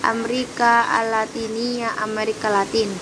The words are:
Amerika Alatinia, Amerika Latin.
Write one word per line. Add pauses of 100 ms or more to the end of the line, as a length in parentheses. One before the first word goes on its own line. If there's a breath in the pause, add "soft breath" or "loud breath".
Amerika (160)
Alatinia,
Amerika
Latin.